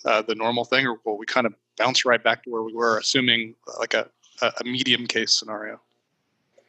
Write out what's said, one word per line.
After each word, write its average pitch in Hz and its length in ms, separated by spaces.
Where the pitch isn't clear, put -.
uh, 110 180
the 110 120
normal 117 300
thing, 131 220
or 117 180
will 107 120
we 110 100
kind 123 200
of 104 80
bounce 123 260
right 120 180
back 117 220
to 123 60
where 113 120
we 110 120
were, 113 240
assuming, 117 560
uh, 123 100
like, 117 160
a, 110 140
a, 120 180
a - 40
medium 123 420
case 113 260
scenario? 107 480